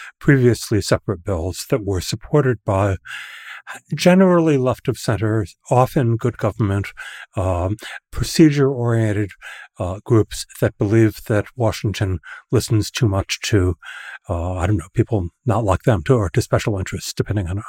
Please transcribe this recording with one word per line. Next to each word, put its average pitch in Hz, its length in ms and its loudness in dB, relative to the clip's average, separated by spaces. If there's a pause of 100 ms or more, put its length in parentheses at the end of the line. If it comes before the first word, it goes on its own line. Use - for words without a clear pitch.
(180)
previously 120 640 4
separate 92 420 -2
bills 87 460 -4
that 113 160 -2
were 92 160 -2
supported 127 600 -2
by 98 360 0 (960)
generally 175 640 4
left 127 300 -2
of 123 100 -2
center, 107 480 -2 (240)
often 123 460 2
good 117 200 -4
government, 101 520 -2 (460)
um, 92 400 -2 (360)
procedure-oriented, 120 1200 2 (480)
uh, 90 260 -6
groups - 400 0 (160)
that 113 160 0
believe 107 520 2
that 104 180 0 (100)
Washington 98 640 -2 (340)
listens 110 380 2
too - 180 0
much 95 320 -2
to, 90 340 2 (540)
uh, 85 240 -4
I 87 140 -2
don't 104 100 2
know, 87 160 -8
people 98 360 -2 (180)
not 113 180 0
like 92 200 0
them, 104 200 2
to, 135 100 2
or 104 140 0
to - 140 0
special 107 360 -2
interests, - 360 -8
depending 95 340 -4
on, 98 200 -6